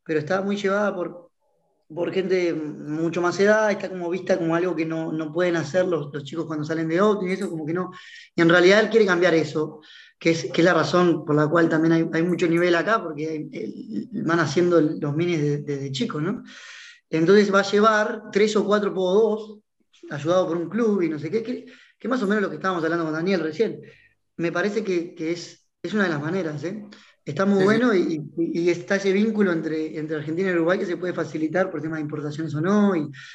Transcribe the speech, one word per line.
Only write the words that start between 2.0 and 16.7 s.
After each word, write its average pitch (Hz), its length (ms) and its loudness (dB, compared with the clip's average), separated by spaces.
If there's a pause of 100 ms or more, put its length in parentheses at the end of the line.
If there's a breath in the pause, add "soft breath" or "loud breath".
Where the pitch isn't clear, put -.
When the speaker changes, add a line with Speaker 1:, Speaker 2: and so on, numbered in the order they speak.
Speaker 1:
gente 180 400 0
mucho 156 680 -4
más 175 180 0
edad, 214 320 4
está 190 180 -4
como 180 200 -6
vista 185 280 0
como 165 180 0
algo 170 200 0
que 160 100 -2
no, 160 280 -4
no 156 200 -4
pueden 175 240 0
hacer 180 280 0
los, 151 280 -2
los 139 120 -8
chicos 160 200 -8
cuando 156 200 -6
salen 160 240 -4
de 170 120 0
Optim 202 280 2
y 190 40 -2
eso, 190 160 -6
como 160 160 -8
que 160 80 -6
no. 185 180 -4 (440 loud breath)
Y 175 60 2
en 165 80 6
realidad 180 320 8
él 214 80 2
quiere 220 160 6
cambiar 175 280 4
eso, 151 480 0 (380 soft breath)
que 165 120 2
es, 160 200 0
que - 100 2
es 170 40 6
la 180 80 6
razón 165 520 2
por 147 100 2
la 151 120 4
cual 165 220 4
también 165 240 4
hay, 165 200 2
hay 165 100 0
mucho 175 240 0
nivel 175 280 2
acá, 214 280 0
porque 156 260 -6
hay, 151 240 -8
eh, - 540 -10 (180)
van 165 160 2
haciendo 175 400 2
los 151 340 -2
minis 170 260 0
de, 147 180 0
desde 139 340 -8
chicos, 156 280 -4
¿no? 214 220 -4 (640 loud breath)